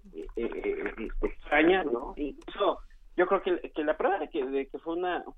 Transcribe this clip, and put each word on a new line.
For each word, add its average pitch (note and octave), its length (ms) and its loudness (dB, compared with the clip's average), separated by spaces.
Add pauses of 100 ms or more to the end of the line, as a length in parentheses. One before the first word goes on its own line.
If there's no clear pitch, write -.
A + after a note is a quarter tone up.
(140)
eh, D#2+ 220 -10
eh, G2+ 640 -4
eh, A2 100 -6 (160)
extraña, E3 600 4
¿no? A#2+ 340 -4
Incluso D3 600 -2 (400)
yo F3+ 80 6
creo F#3+ 160 4
que, - 300 0
que D#3 120 -4
la D3+ 140 2
prueba D#4+ 220 2
de D3 100 -6
que, C#3 160 -2
de C#3 220 0
que - 100 -10
fue E3 180 -4
una, F3 280 -2 (140)